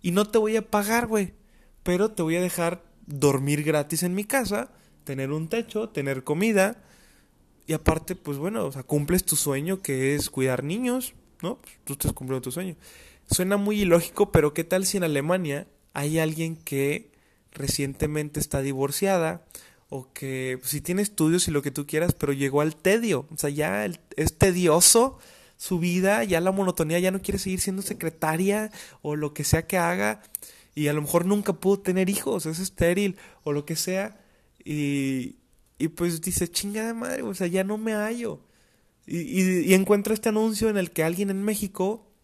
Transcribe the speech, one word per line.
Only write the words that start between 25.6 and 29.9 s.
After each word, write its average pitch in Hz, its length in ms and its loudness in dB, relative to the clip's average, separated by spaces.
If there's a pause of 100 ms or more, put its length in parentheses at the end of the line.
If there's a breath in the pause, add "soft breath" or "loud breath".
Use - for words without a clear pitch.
vida, 185 460 2
ya 175 160 2
la 185 100 2
monotonía, 180 480 0
ya 185 120 2
no 190 120 -4
quiere 196 160 -2
seguir 185 220 -4
siendo 190 200 -2
secretaria 196 880 -2 (300 loud breath)
o 151 160 -4
lo 151 160 -4
que 147 120 -6
sea 165 220 2
que 185 120 0
haga, 190 440 0 (520 loud breath)